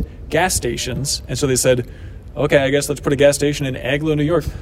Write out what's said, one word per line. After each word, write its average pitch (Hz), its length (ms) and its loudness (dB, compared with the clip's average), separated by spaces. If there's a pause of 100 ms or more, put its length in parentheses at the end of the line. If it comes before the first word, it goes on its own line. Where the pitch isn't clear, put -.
(300)
gas 175 240 2
stations. 127 760 -4
And 127 120 -4
so 139 80 2
they 131 80 2
said, 123 320 2 (480)
"Okay, 143 240 2
I 135 100 2
guess 143 200 0
let's 143 120 -4
put 151 100 0
a 139 40 2
gas 143 200 6
station 143 300 0
in 131 100 -4
Aglow, 147 380 -2
New 147 100 0
York." 156 200 2 (180)